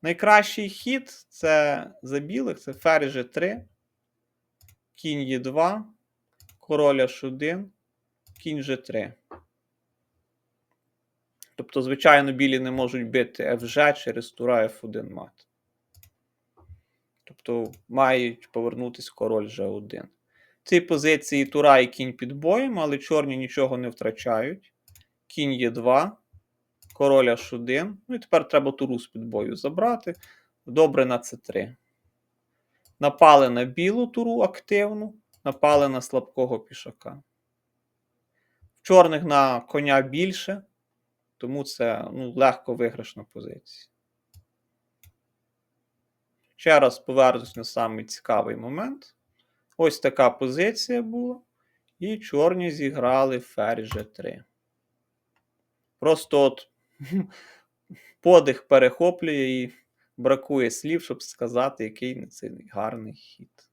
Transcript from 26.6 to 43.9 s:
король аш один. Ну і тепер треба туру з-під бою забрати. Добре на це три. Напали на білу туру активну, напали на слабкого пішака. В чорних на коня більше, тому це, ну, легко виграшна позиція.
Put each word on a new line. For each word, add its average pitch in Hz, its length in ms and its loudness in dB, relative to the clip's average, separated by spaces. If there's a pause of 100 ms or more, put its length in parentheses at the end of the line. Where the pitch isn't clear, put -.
король 135 300 6
аш - 240 -4
один. 135 440 -6 (100)
Ну 247 80 -8
і 226 40 -8
тепер - 280 0
треба 139 240 0
туру 127 280 -6
з-під 113 240 -16
бою 107 320 -6
забрати. 185 600 -4 (500)
Добре 135 400 2
на 123 140 -2
це - 180 -16
три. 110 380 -10 (1200)
Напали 143 500 8
на 123 160 -2
білу 196 420 -2
туру 233 340 -4
активну, 208 760 -4 (280)
напали 143 460 2
на 131 120 -4
слабкого 127 580 -4
пішака. - 640 -20 (1400)
В - 200 -20
чорних 170 420 6
на 139 360 2
коня 143 420 2
більше, 185 600 -6 (760)
тому 135 260 -8
це, - 500 -4
ну, 127 180 -10
легко 127 440 0
виграшна 113 580 -8
позиція. - 540 -20 (2750)